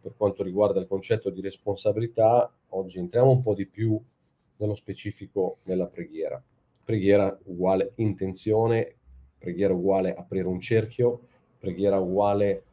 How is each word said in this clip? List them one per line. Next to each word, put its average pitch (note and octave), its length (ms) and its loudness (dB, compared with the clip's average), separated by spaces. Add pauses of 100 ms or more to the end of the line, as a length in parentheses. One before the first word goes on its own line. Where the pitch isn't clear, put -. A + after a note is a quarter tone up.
per - 160 -14
quanto G2+ 260 0
riguarda G2 360 2
il F#2 80 -4
concetto G2 420 -2
di F#2 100 -8
responsabilità. A2 1120 0 (180)
Oggi F#2 280 -6
entriamo A2+ 320 4
un B2+ 120 4
po' G#2+ 120 0
di F#2+ 140 -4
più A2 340 -2 (560)
nello G#2+ 160 -2
specifico G2 920 -6
nella F#2 220 -2
preghiera. D#2+ 540 -10 (420)
Preghiera G2 600 2
uguale F#2+ 520 0
intenzione, G#2+ 1000 0 (420)
preghiera F2+ 360 -2
uguale F#2 400 0
aprire F#2 340 -6
un F2+ 120 -4
cerchio, A#2 680 0 (320)
preghiera G2 400 0
uguale G2+ 720 2